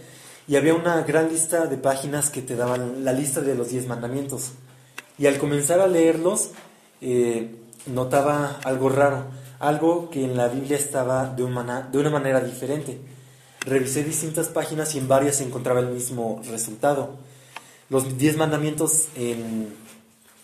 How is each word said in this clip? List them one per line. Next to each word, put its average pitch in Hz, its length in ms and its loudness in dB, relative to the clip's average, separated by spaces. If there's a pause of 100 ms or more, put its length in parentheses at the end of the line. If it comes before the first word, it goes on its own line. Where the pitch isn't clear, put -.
(480)
y 143 80 2
había 147 180 6
una 165 300 2
gran 160 260 4
lista 160 380 0
de 135 100 -2
páginas 139 540 0
que 135 100 -8
te 131 140 -6
daban 123 500 -2
la 131 80 2
lista 147 280 0
de 139 120 0
los 120 160 -2
diez 123 180 -4
mandamientos. 127 640 -6 (680)
Y 143 80 4
al 139 100 4
comenzar 147 420 2
a 190 80 6
leerlos, 165 640 4 (520)
eh, 120 540 0 (300)
notaba 139 800 0
algo 131 260 2
raro, 135 360 4 (340)
algo 160 500 2
que 135 140 -4
en 127 120 -2
la 120 120 2
Biblia 135 280 -2
estaba 131 520 0
de 127 160 -4
un 123 100 -2
mana-, 123 380 -4
de 135 80 2
una 147 100 2
manera 135 300 2
diferente. 131 600 -4 (640)
Revisé 131 420 0
distintas 156 440 -4
páginas 156 480 -4
y - 20 -6
en 131 100 -4
varias 139 280 4
se 143 80 -2
encontraba 123 380 0
el 123 80 -2
mismo 120 600 -4
resultado. 127 640 -2 (760)
Los 131 280 0
diez 151 200 2
mandamientos 151 800 0
en, 113 580 -4 (720)